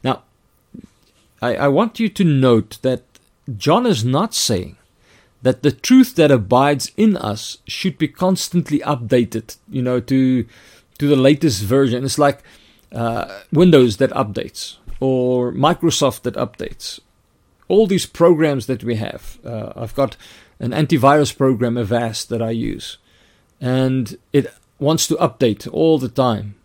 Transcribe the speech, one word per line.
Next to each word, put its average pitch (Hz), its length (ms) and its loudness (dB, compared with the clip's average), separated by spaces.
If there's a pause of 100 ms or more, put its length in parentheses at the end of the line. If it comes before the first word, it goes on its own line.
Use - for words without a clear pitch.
Now, - 200 -4 (1160)
I, 120 160 -2
I 143 120 0
want 190 300 0
you 226 120 0
to - 140 -2
note 131 580 2
that 127 200 -2 (540)
John 175 300 0
is 120 180 0
not 135 300 0
saying - 420 -4 (680)
that 127 200 0
the 147 100 2
truth 254 440 4
that 151 140 4
abides 127 680 2
in 208 180 4
us - 500 -8
should - 300 -6
be 151 120 -2
constantly 175 720 -2
updated, 120 760 -2 (140)
you 135 100 -6
know, 123 200 -2
to, 127 460 0 (520)
to 143 100 0
the 147 80 4
latest 135 460 2
version. 123 420 0
It's 135 140 -4
like, 143 240 2 (500)
uh, 113 480 -6 (100)
Windows 147 460 6
that 135 140 0
updates, - 680 -8 (220)
or 127 540 0
Microsoft 147 720 0
that - 120 -6
updates. - 680 -10 (680)
All 208 180 4
these 185 180 0
programs 156 600 2
that 131 180 -6
we 117 120 -4
have. - 480 -10
Uh, 113 320 -10
I've 113 180 -10
got 135 220 -2 (420)
an 123 140 -6
antivirus 143 600 2
program, 120 440 0
Avast, 117 500 -4
that 117 140 -6
I 113 80 -4
use. 113 480 -8 (640)
And 131 580 -2 (140)
it 135 200 0 (280)
wants 156 260 0
to - 80 0
update 127 580 -2
all 160 240 4
the 127 120 -4
time. 107 560 -2